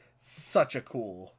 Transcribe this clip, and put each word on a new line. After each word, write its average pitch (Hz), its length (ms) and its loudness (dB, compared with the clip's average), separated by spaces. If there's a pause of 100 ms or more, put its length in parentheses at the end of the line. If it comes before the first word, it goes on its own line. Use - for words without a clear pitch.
(180)
such - 560 2
a 156 60 -2
cool 95 580 -8